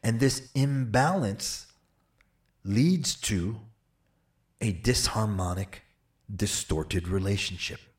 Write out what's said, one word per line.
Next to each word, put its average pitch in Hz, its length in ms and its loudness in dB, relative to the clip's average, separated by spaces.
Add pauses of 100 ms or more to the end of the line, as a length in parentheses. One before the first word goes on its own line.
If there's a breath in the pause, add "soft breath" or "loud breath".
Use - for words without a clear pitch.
And 117 180 2
this 135 340 2
imbalance 135 1120 0 (960)
leads 139 580 2
to 104 380 -2 (1000)
a 107 120 0
disharmonic, 98 1080 0 (520)
distorted 85 760 -2
relationship. 95 720 -2 (180)